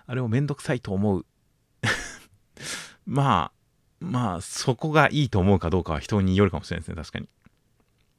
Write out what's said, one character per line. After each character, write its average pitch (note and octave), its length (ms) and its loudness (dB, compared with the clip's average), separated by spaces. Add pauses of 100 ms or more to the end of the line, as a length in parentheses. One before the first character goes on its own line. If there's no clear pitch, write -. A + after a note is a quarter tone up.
あ B2 80 -8
れ C3 60 -2
を A#2+ 80 -2
め A#2+ 140 2
ん D3 40 0
ど C#3+ 80 -2
く - 60 -18
さ - 140 -2
い B2+ 60 -2
と G2+ 120 -6
思 G2 240 2
う。 E2 80 -4 (560)
<laughs> - 1300 -8
ま B2 440 2
あ、 - 540 -20
ま B2 300 -2
あ、 E2 80 -6
そ - 340 -2
こ D#3 160 -4
が D3+ 180 6
い D3 140 2
い A#2+ 60 0
と G#2 80 2
思 G2 160 6
う F2+ 40 6
か E2 120 -2
ど F#2 80 4
う E2 60 -2
か E2 100 -4
は C#2+ 60 -4
人 G#2 200 0
に F#2+ 160 2
よ G2+ 80 6
る F#2 60 4
か D2+ 80 -6
も - 60 -10
し - 60 -10
れ F2 40 -6
な D#2+ 40 -6
い - 40 -12
で - 20 -16
す - 60 -20
ね、 E2 60 -10
確 D#2+ 160 -12
か - 60 -8
に。 - 100 -12 (920)